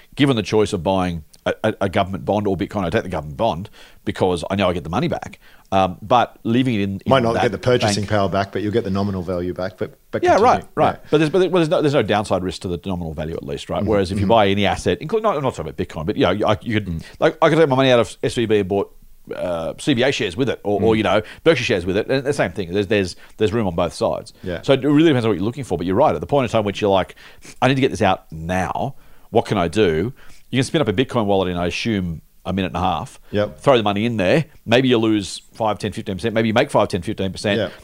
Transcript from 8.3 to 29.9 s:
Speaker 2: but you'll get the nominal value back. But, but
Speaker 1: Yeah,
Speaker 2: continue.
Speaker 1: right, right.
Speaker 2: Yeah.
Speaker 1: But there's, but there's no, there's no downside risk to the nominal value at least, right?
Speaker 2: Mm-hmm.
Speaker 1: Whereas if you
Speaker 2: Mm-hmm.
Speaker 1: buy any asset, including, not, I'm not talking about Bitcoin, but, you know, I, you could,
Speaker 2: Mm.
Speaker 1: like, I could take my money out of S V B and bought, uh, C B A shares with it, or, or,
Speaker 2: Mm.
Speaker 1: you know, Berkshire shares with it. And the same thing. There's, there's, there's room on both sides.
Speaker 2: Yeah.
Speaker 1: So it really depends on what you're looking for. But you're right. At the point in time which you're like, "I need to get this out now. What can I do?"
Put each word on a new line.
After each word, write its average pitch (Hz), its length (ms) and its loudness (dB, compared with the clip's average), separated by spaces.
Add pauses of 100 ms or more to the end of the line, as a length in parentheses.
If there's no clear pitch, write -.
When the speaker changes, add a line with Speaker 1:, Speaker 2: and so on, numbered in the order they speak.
Speaker 2:
but 98 100 -4
you'll 104 100 -2
get 110 120 0
the 98 60 -4
nominal 98 320 -2
value 90 320 -4
back. 92 240 -8
But, - 200 -10 (120)
but - 120 -4
Speaker 1:
Yeah, 349 140 4
Speaker 2:
continue. 220 160 4
Speaker 1:
right, 90 120 -2 (100)
right. 139 280 2
Speaker 2:
Yeah. - 80 -20
Speaker 1:
But 151 80 4
there's, 156 120 2
but 185 80 2 (120)
there's 170 180 2
no, 156 120 0
there's 143 140 2
no 139 80 4
downside 104 420 0
risk 90 180 -6
to 98 60 -4
the 87 160 -4
nominal 87 300 -6
value 80 200 -6
at - 80 -8
least, 69 280 -8
right? 87 100 -2
Speaker 2:
Mm-hmm. 98 80 0
Speaker 1:
Whereas 98 240 2
if 101 60 -2
you 98 60 0
Speaker 2:
Mm-hmm. 95 40 2
Speaker 1:
buy 107 200 6
any 101 180 2
asset, 90 340 0
including, 214 240 -2
not, 196 120 2
I'm 151 60 -2
not 131 120 -2
talking 78 160 -8
about 71 60 -12 (120)
Bitcoin, 78 180 -8
but, 107 100 -4
you 135 80 0
know, 95 240 2
I, 107 120 2
you 117 140 -4
could, 107 120 -2
Speaker 2:
Mm. 82 160 -6 (180)
Speaker 1:
like, 160 220 2
I 165 60 6
could 147 100 2
take 160 100 6
my 131 80 2
money 135 140 4
out 120 100 6
of - 220 -2
S 120 120 -2
V 117 120 0
B 107 120 4
and 98 100 0
bought, 98 260 -2 (400)
uh, 82 440 -4
C 147 160 0
B 113 80 2
A 139 100 2
shares 95 240 -4
with 127 140 -2
it, - 140 -6
or, 101 180 0
or, 113 120 4
Speaker 2:
Mm. - 40 2
Speaker 1:
you 110 60 2
know, 101 180 4 (220)
Berkshire 143 200 4
shares 92 220 0
with 92 100 0
it. 104 140 -2
And 135 160 0
the 147 60 0
same 120 200 -2
thing. 87 200 -8
There's, 98 160 0
there's, 101 280 0 (220)
there's 107 140 2
room 110 140 0
on 87 80 -2
both 85 200 -2
sides. - 380 -4 (100)
Speaker 2:
Yeah. 87 200 -6
Speaker 1:
So 139 120 2
it 127 80 0
really 147 260 4
depends 127 160 2
on 113 60 2
what 98 60 0
you're 90 80 -4
looking 120 200 -6
for. 90 140 -4
But 85 80 -6
you're 92 100 0
right. 127 180 4
At 76 60 -4
the 85 60 -8
point 139 180 0
in 110 60 -6
time 113 140 0
which 101 160 -4
you're 104 100 2
like, 95 240 0 (480)
"I 131 60 4
need 135 80 2
to 131 40 0
get 127 120 2
this 104 100 -4
out - 300 0
now. 90 640 -4 (340)
What 110 160 0
can 113 120 -2
I 87 100 2
do?" 92 440 0 (380)